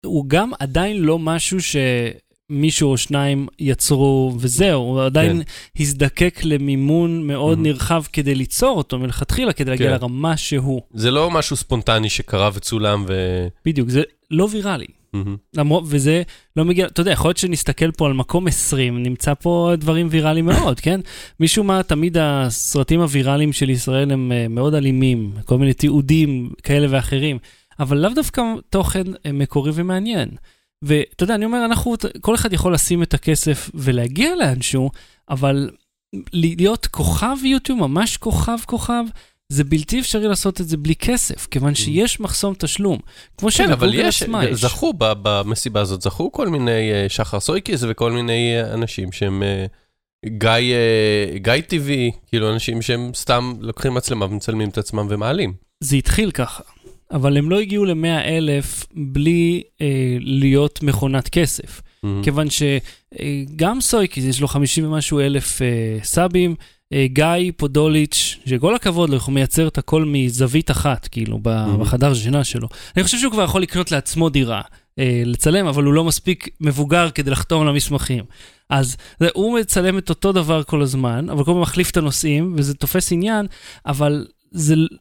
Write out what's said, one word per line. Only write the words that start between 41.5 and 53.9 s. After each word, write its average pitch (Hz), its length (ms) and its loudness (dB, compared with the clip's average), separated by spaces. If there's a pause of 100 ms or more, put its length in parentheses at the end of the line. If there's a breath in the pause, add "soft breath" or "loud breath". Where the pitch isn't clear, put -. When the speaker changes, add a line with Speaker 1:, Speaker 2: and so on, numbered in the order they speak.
Speaker 1:
כיוון 139 220 0
Speaker 2:
Mm. - 20 0
Speaker 1:
שיש 165 440 0
מחסום 202 380 -4
תשלום. 170 420 -2 (380 loud breath)
כמו 208 200 0
Speaker 2:
כן, 381 140 4
אבל 123 200 2
Speaker 1:
שלגוגל - 160 2
Speaker 2:
יש, - 160 0
Speaker 1:
עצמה 220 220 -2
יש. 117 160 -2
Speaker 2:
זכו 226 360 0
ב-, 110 240 2
במסיבה 104 600 0
הזאת, 95 200 -2
זכו 165 300 -2
כל 262 160 -2
מיני, 117 440 0
אה, 101 180 0
שחר 107 300 -4
סויקס 175 480 -2
וכל 117 240 0
מיני, 117 500 0
אה, 110 120 -6
אנשים 107 380 -6
שהם, 98 320 -2
אה, 98 220 -2 (600)
גיא, 110 240 -2
אה, 117 140 2 (760)
גיא 113 300 0
טיווי, 139 440 -2 (160)
כאילו, 107 260 0
אנשים 113 280 -4
שהם 120 340 -4
סתם 123 440 0
לוקחים 113 340 -4